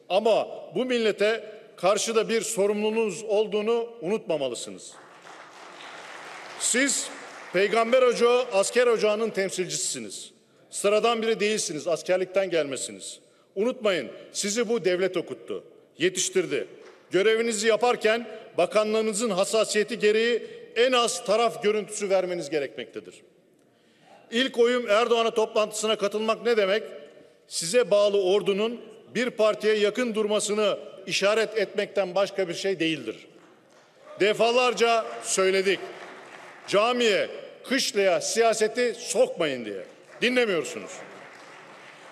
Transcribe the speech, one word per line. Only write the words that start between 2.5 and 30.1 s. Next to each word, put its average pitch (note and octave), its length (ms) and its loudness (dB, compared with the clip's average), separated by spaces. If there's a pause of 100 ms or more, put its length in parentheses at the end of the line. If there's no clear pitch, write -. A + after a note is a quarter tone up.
olduğunu G#3+ 680 0 (120)
unutmamalısınız. C#3 880 -4 (1700)
Siz - 500 0 (440)
peygamber A3+ 480 4
ocağı, A#3+ 520 4
asker G3+ 340 4
ocağının G#3+ 420 2
temsilcisisiniz. D3+ 1040 -6 (380)
Sıradan G#3+ 520 2
biri A3 180 0
değilsiniz, F#3 480 -4
askerlikten F#3 640 0
gelmesiniz. C3+ 680 -4 (360)
Unutmayın, G3+ 520 0 (240)
sizi G#3 380 -2
bu A3+ 160 0
devlet F#3 320 0
okuttu, A2 460 -8 (340)
yetiştirdi. E3 720 -2 (440)
Görevinizi A3 560 2
yaparken A3 600 2 (300)
bakanlığınızın G#3+ 720 0
hassasiyeti G#3 680 0
gereği A3 440 4 (320)
en B3 160 4
az A#3+ 340 0
taraf A3 380 0
görüntüsü G#3 460 -2
vermeniz F3+ 400 0
gerekmektedir. B2 680 -8 (1160)
İlk B3 260 0
oyum A#3+ 320 4
Erdoğan'a A3+ 420 4
toplantısına G#3+ 640 0
katılmak G#3+ 500 -2
ne A#3 120 2
demek? G3+ 260 2 (640)
Size F3+ 440 0
bağlı G3+ 320 4
ordunun G3+ 580 0 (340)
bir A#3+ 140 -2
partiye G#3+ 460 2
yakın G#3+ 400 0